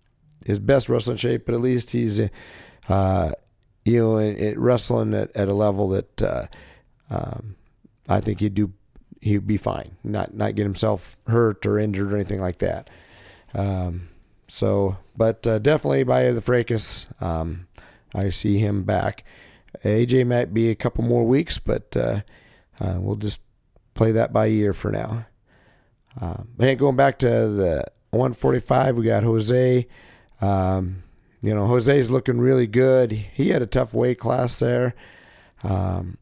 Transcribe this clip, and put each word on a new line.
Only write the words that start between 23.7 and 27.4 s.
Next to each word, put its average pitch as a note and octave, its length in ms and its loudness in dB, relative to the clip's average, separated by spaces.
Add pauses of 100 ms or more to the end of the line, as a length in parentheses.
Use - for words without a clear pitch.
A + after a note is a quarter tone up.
play A2+ 180 4
that A2+ 220 0
by A2 140 2
ear G#2 260 2
for - 160 -4
now. A2 360 -6 (920)
Um, F#2 300 -8 (100)
hey, C3 180 4
going C3 200 2
back C3+ 220 4
to C3 80 0
the G#2 580 0 (260)